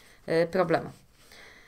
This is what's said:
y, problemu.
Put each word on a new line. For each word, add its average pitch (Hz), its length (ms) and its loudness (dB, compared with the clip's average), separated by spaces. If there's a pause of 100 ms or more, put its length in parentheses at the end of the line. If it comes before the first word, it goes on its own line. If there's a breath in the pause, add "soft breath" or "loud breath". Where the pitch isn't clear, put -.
(280 soft breath)
y, 165 200 2
problemu. 170 420 0 (800 loud breath)